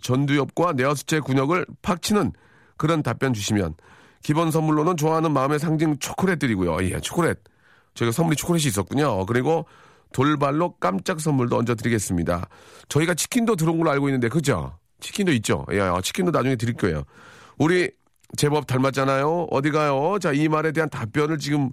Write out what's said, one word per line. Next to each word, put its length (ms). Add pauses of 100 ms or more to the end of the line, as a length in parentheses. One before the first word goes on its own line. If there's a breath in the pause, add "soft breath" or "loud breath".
전두엽과 760
내하수체 440
근육을 480 (160)
팍 200
치는 300 (440 soft breath)
그런 260
답변 320
주시면 400 (480 loud breath)
기본 300
선물로는 440
좋아하는 360
마음의 260
상징 400
초콜릿 400
드리고요. 460
예, 160
초콜릿. 380 (560 soft breath)
저희가 180
선물이 240
초콜릿이 320
있었군요. 580
그리고 400 (460 loud breath)
돌발로 680
깜짝 420
선물도 360
얹어드리겠습니다. 920 (400 loud breath)
저희가 260
치킨도 420
들어온 220
걸로 120
알고 180
있는데, 200
그죠? 500 (220)
치킨도 320
있죠? 400
예, 80
어, 200
치킨도 300
나중에 240
드릴 220
거예요. 260 (560 loud breath)
"우리 320 (460)
제법 320
닮았잖아요. 840
어디 220
가요?" 480
자, 120
이 160
말에 220
대한 180
답변을 500
지금, 340